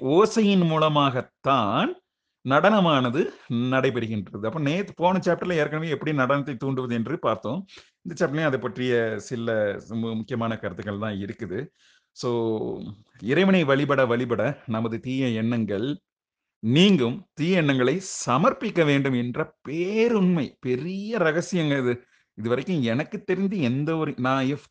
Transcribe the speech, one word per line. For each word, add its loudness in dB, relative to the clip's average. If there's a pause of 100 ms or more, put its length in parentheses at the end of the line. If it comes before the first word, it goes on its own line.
ஓசையின் 4
மூலமாகத்தான் 2 (540)
நடனமானது 4 (480)
நடைபெறுகின்றது. -2
அப்ப -4
நேத்து -2
போன 2
சாப்டர்ல -2
ஏற்கனவே -2
எப்படி -4
நடனத்தை 0
தூண்டுவது -4
என்று -2
பார்த்தோம். -2 (400)
இந்த -12
சாப்டர்லயும் 0
அதை -2
பற்றிய -2 (260)
சில -8 (420)
மு-, -4
முக்கியமான -4
கருத்துக்கள் -6
தான் -4
இருக்குது. -8 (560)
So, -4 (880)
இறைவனை 4
வழிபட 2
வழிபட 0 (240)
நமது -4
தீய -2
எண்ணங்கள் -2 (760)
நீங்கும், 4 (180)
தீய 0
எண்ணங்களை 2 (240)
சமர்ப்பிக்க 0
வேண்டும் 2
என்ற -2 (240)
பேருண்மை, 2 (140)
பெரிய -4
ரகசியங்க 0
இது. 0 (440)
இது -6
வரைக்கும் 0
எனக்கு -2
தெரிந்து -2
எந்த 0
ஒரு, -2
நான் 0
if -2